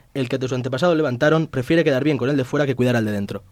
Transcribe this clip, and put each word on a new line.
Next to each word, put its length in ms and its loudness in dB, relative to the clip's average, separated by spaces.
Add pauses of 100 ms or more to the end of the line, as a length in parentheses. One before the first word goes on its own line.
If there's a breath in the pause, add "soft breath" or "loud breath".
(140)
el 160 -4
que 80 -2
tus 160 -4
antepasados 420 0
levantaron, 520 2
prefiere 360 0
quedar 200 2
bien 160 2
con 100 -2
el 80 0
de 60 0
fuera 240 -2
que 80 -2
cuidar 200 2
al 100 0
de 80 -2
dentro. 280 -6 (100)